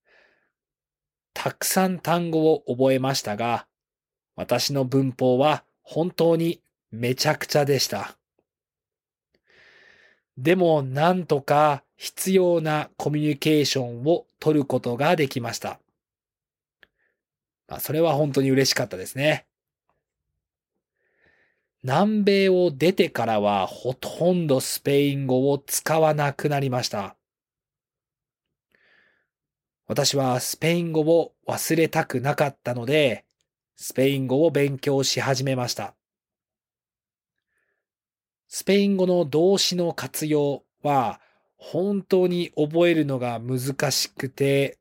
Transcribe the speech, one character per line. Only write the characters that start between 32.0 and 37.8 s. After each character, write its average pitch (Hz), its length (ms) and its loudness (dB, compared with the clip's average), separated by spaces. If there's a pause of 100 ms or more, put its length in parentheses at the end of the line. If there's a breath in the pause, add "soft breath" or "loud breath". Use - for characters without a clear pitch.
く 123 160 -4
な 143 120 -2
か 151 120 0
っ 135 160 -8
た 123 100 -6
の 120 140 -6
で、 139 400 0 (560)
ス - 120 -12
ペ 135 160 2
イ 139 80 -2
ン 131 80 -4
語 131 180 2
を 165 60 4
勉 143 280 0
強 139 240 0
し 131 200 -2
始 131 200 -2
め 135 140 -2
ま 123 100 -4
し - 80 -6
た。 101 200 -10 (2500)